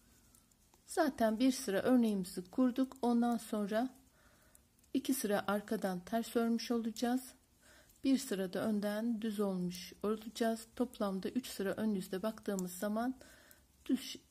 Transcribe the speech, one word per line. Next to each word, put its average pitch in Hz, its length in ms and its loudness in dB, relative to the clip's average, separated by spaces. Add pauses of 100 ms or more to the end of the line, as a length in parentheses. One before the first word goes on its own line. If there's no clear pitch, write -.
(840)
Zaten 226 540 2
bir 254 120 6
sıra 196 300 0
örneğimizi 214 720 2
kurduk. 262 500 2
Ondan 240 360 2
sonra 214 520 -2 (1040)
iki 262 200 2
sıra 202 340 0
arkadan 202 520 -2
ters 226 360 -2
örmüş 233 360 0
olacağız. 240 500 0 (840)
Bir 269 140 4
sırada 190 480 -2
önden 214 560 -2
düz 214 180 -2
olmuş 180 540 -2 (100)
olacağız. 226 720 -2
Toplamda 202 540 -2
üç - 180 -2
sıra 190 260 -2
ön 220 180 0
yüzde 185 320 -4
baktığımız 202 480 -2
zaman 220 440 -2 (720)
düz 254 100 2
ş-, - 200 -12 (100)